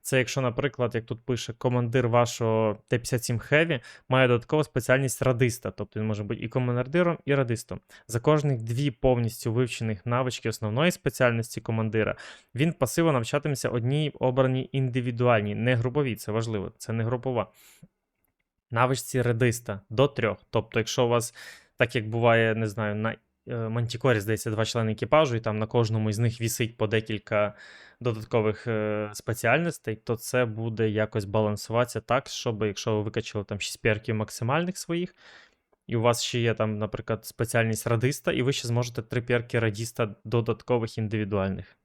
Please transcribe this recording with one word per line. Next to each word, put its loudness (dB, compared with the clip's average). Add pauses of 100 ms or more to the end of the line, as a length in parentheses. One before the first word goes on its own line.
Це 0
якщо, 0
наприклад, -2
як -4
тут -10
пише, -4
командир 0
вашого 2
Т -12
п'ятдесят -2
сім -2
Heavy 2 (280)
має 6
додаткову 2
спеціальність 0
радиста, 2
тобто -8
він -2
може -2
бути -6
і -6
командиром, 0
і 2
радистом. -2 (280)
За -2
кожних 2
дві -2
повністю 0
вивчених -2
навички -2
основної 0
спеціальності 0
командира, 0 (380)
він 2
пасиво 2
навчатиметься -2
одній 0
обраній 2
індивідуальній, 2
не 2
груповій, 0
це -8
важливо, -2
це -8
не -2
групова. -2 (1200)
Навичці 0
радиста 0 (100)
до 4
трьох. -2
Тобто, 0
якщо 0
у 2
вас, 0 (420)
так 2
як -2
буває, 4
не 0
знаю, -2
на, -2 (320)
е, -6
Мантікорі, 0
здається, -2
два 0
члени 0
екіпажу, 2
і -2
там -2
на -2
кожному 2
із -2
них 0
вісить -2
по 0
декілька 0 (460)
додаткових, 0
е, -2
спеціальностей, -2
то -4
це 0
буде -2
якось -2
балансуватися 0
так, -2
щоб -4
якщо -2
ви 0
викачали -6
там -8
шість -10
перків 0
максимальних -2
своїх, -6 (720)
і -2
у 2
вас 4
ще -2
є 2
там, -2
наприклад, -4
спеціальність 0
радиста, 0
і 0
ви 2
ще -4
зможете -2
три -4
перки 0
радіста -2 (100)
додаткових 0
індивідуальних -2